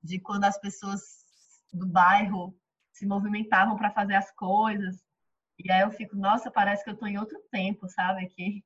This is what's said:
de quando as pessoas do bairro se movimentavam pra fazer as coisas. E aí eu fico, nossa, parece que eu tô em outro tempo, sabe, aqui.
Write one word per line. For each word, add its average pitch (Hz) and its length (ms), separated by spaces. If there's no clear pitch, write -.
de 175 160
quando 202 260
as 202 140
pessoas 196 420
do 185 140
bairro 185 680
se - 140
movimentavam 208 720
pra 208 140
fazer 202 240
as 196 160
coisas. 202 720
E 185 120
aí 185 100
eu 214 100
fico, - 240
nossa, 226 360
parece 202 320
que - 60
eu 202 80
tô 220 100
em 202 100
outro 214 220
tempo, 196 380
sabe, 185 360
aqui. 190 400